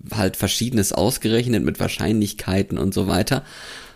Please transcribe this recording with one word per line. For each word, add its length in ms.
halt 240
Verschiedenes 560
ausgerechnet 720
mit 160
Wahrscheinlichkeiten 1000
und 160
so 140
weiter. 340